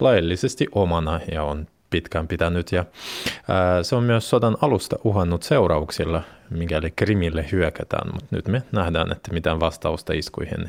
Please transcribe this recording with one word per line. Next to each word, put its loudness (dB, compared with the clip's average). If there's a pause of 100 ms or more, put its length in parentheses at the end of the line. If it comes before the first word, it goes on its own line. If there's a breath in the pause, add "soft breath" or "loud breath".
laillisesti 2
omana 0 (120)
ja -4
on -4 (240)
pitkään -2
pitänyt. 0
Ja, 2 (640 loud breath)
ää, 4
se -2
on 2
myös 2
sodan 4
alusta 2
uhannut 2
seurauksilla, 2 (280 loud breath)
mikäli -2
Krimille 0
hyökätään. -2
Mut -8
nyt -4
me 0 (100)
nähdään, 0
että -10
mitään 0
vastausta -2
iskuihin -6